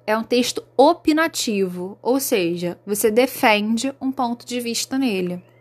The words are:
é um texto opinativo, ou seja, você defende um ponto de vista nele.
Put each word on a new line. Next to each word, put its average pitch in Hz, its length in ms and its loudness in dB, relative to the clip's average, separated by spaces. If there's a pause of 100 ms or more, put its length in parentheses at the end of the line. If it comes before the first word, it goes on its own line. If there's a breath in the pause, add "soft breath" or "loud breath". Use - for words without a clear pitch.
é 214 140 0
um 226 60 -4
texto 240 400 0 (120)
opinativo, 233 1300 2
ou 254 160 2
seja, 175 680 -2
você 208 280 0
defende 226 880 2
um 262 100 -4
ponto 240 340 -4
de 240 140 -6
vista 233 400 -6
nele. 185 420 -2 (200 soft breath)